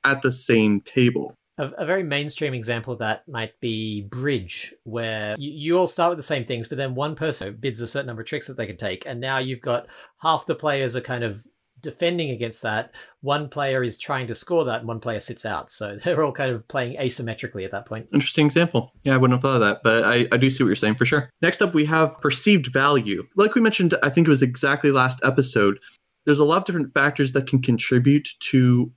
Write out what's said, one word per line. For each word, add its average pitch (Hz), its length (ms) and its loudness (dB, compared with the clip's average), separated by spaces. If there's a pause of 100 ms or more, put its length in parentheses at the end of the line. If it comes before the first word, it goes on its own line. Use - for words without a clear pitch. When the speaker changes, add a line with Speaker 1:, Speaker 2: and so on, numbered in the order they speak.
Speaker 1:
at 135 160 2
the 131 100 0
same 107 500 2
table. 120 540 0 (220)
Speaker 2:
A, 143 100 -6 (100)
a - 80 -6
very 185 160 -2
mainstream 147 520 -4
example 117 400 -6
of 110 60 -10
that 110 280 -4
might 113 320 -10
be 110 500 -6
Bridge, 123 640 -6 (100)
where 110 540 -6
you, 143 140 -10
you 156 260 -2
all 180 100 2
start 170 220 0
with 175 80 -2
the 143 60 -12
same 139 200 -4
things, 117 240 -6
but 147 100 -8
then 135 180 -6
one 147 200 -6
person 131 440 -6
bids 117 220 -6
a 117 60 -6
certain 139 200 -6
number 113 140 -12
of 110 60 -14
tricks - 200 -8
that 131 100 -14
they 113 80 -6
can 95 120 -14
take, 95 280 -8
and 127 140 -10
now 131 180 -4
you've 131 240 -6
got 120 260 -4 (340)
half 160 240 0
the 160 100 -2
players 139 400 -2
are 127 60 -4
kind 120 220 -6
of 107 220 -6 (360)
defending 170 480 -2
against 117 320 -8
that. 110 300 -4 (300)
One 143 280 -2
player 135 340 -2
is 117 140 -4
trying 131 300 -6
to 113 80 -6
score 170 300 0
that, 117 140 -2
and 117 80 -10
one 113 120 -8
player 110 200 -6
sits - 260 -10
out. 98 260 -8
So 104 280 -10
<laughs> - 40 -16
they're 160 200 0
all 139 80 0
kind 131 200 -4
of 113 160 -8
playing 131 300 -6
asymmetrically 117 680 -6
at 95 60 -10
that 104 140 -10
point. 110 280 -12
Speaker 1:
Interesting 147 320 2
example. 156 460 2 (120)
Yeah, 135 120 2
I - 20 4
wouldn't 127 180 6
have 127 60 0
thought 135 140 2
of 120 60 4
that, 104 220 2
but 113 200 4
I, 120 280 4
I 120 60 4
do 131 120 4
see 131 140 0
what 110 60 4
you're 98 60 4
saying 107 200 2
for 123 100 2
sure. 139 240 0 (120)
Next 170 200 0
up, 185 120 2
we 151 120 4
have 156 360 0
perceived 151 500 4
value. 131 640 2
Like 208 200 2
we 240 60 4
mentioned, 202 400 4
I 139 80 2
think 156 180 4
it 160 40 6
was 135 100 6
exactly 139 500 2
last 127 320 2
episode, 123 560 2 (460)
there's 143 140 4
a 151 40 6
lot 156 140 4
of 190 80 -2
different 160 280 -4
factors 139 400 2
that 131 140 0
can 131 140 2
contribute 127 680 2 (100)
to 123 580 4